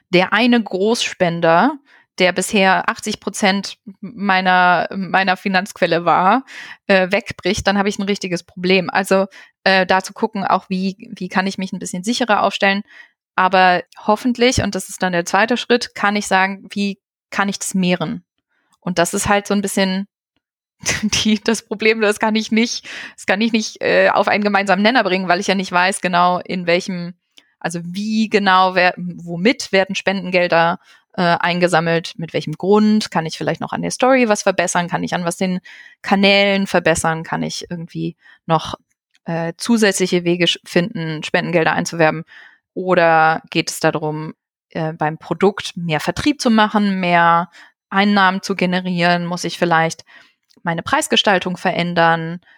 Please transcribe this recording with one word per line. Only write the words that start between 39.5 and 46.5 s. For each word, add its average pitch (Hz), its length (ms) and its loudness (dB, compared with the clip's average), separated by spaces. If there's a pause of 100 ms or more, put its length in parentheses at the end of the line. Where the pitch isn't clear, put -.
zusätzliche 190 640 2
Wege 175 220 2
sch-, - 180 0
finden, 165 600 -4
Spendengelder 160 500 0
einzuwerben, 160 500 0 (500)
oder 165 760 2
geht 165 200 -2
es - 120 -10
darum, 156 520 -4 (360)
äh, 160 240 -6
beim 160 240 -4
Produkt - 580 -2
mehr 170 240 -2
Vertrieb 285 400 -2
zu 254 100 0
machen, 208 520 2